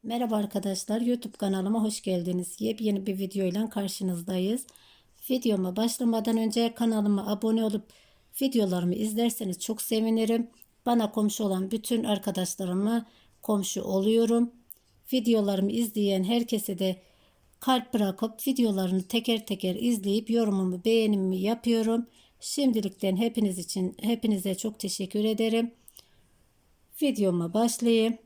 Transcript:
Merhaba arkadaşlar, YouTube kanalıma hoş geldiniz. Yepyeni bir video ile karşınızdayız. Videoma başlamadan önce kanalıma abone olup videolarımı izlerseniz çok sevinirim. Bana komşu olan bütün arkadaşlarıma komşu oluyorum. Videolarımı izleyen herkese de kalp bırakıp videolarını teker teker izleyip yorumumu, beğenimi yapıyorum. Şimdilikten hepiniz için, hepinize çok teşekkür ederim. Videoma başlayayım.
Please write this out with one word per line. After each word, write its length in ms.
Merhaba 320
arkadaşlar, 640
YouTube 360
kanalıma 460
hoş 200
geldiniz. 560
Yepyeni 480
bir 120
video 280
ile 220
karşınızdayız. 960
Videoma 460
başlamadan 600
önce 380
kanalıma 520
abone 380
olup 280
videolarımı 520
izlerseniz 680
çok 220
sevinirim. 680
Bana 260
komşu 320
olan 260
bütün 340
arkadaşlarıma 1000
komşu 400
oluyorum. 720
Videolarımı 600
izleyen 520
herkese 540
de 240
kalp 340
bırakıp 520
videolarını 560
teker 440
teker 280
izleyip 560
yorumumu, 540
beğenimi 520
yapıyorum. 720
Şimdilikten 760
hepiniz 420
için, 420
hepinize 540
çok 240
teşekkür 460
ederim. 500
Videoma 520
başlayayım. 720